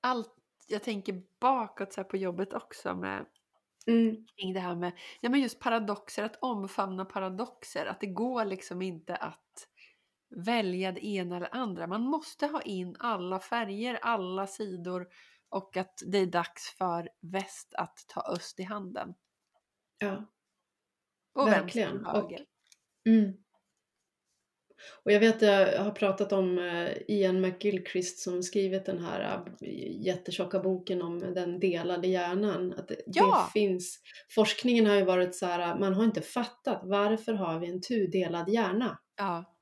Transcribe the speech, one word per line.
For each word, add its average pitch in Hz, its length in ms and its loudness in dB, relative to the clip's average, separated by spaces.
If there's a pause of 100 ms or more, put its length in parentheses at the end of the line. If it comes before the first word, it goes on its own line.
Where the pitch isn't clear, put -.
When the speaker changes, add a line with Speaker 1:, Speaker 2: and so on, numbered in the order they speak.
Speaker 1:
allt, 247 320 -2 (340)
jag 208 160 -4
tänker 196 380 -4 (180)
bakåt 240 540 0
så 196 80 -6
här 190 80 -6
på 196 80 -4
jobbet 190 360 -2
också - 420 -8
med 98 300 -6 (640)
Speaker 2:
Mm. 226 360 4 (100)
Speaker 1:
kring 185 180 -6
det 190 60 -2
här 180 160 -4
med, 175 160 -2 (300)
ja, 240 80 0
men 277 120 4
just 240 180 -2
paradoxer, 208 640 -2
att 220 180 -8
omfamna 196 640 -4
paradoxer, 190 800 -6
att - 140 -6
det 208 80 -4
går 220 380 -2
liksom 185 360 -6
inte 175 340 -6
att - 520 -12 (760)
välja 190 460 0
det 180 140 -10
ena 180 320 -4
eller 180 180 -8
andra. 185 320 -6
Man 196 140 -4
måste 302 460 -4
ha 294 140 -4
in 180 380 -6
alla 190 400 -2
färger, 226 600 -4
alla 190 460 -2
sidor 180 600 -6 (420)
och 190 280 -6
att - 280 -6
det 185 120 0
är 190 80 4
dags 175 520 -4
för 170 320 -2 (120)
väst 185 520 -8
att - 340 -8
ta - 140 -8 (120)
öst - 260 -8
i 190 40 -6
handen. 190 500 -8 (840)
Speaker 2:
Ja. 202 260 -4 (1080)
Speaker 1:
Och 277 140 4
vänster 190 140 8
Speaker 2:
Verkligen. 185 440 -2
Speaker 1:
och - 60 -4
höger. 190 300 -2
Speaker 2:
Och, - 680 -10
mm. 214 260 8 (1700)
Och 202 60 6
jag 208 80 10
vet, 226 220 8
jag 196 420 8
har 208 80 0
pratat 196 420 2
om, 185 240 4
eh, 175 320 -2 (180)
Ian 190 340 4
McGilchrist 185 800 0
som 180 240 -4
skrivit 190 420 0
den 185 140 -4
här, 175 460 -4 (160)
eh, - 440 -8
jättetjocka 180 540 -2
boken 185 420 -2
om 170 180 -4
den 180 400 -4
delade 175 480 0
hjärnan. 185 720 0
Att - 100 -10
det, - 180 -8
Speaker 1:
Ja! 370 380 6 (100)
Speaker 2:
det 220 60 2
finns, 185 400 0 (300)
forskningen 220 560 4
har 208 100 6
ju 196 80 6
varit 180 320 4
så - 100 -4
här, 175 340 0
man 196 140 2
har 202 100 4
inte 220 180 4
fattat - 600 -4
varför 208 500 2
har 170 260 -2
vi 175 80 -4
en 180 140 -4
tudelad 180 680 0
hjärna? 214 500 2 (180)
Speaker 1:
Ja. 180 260 -4 (180)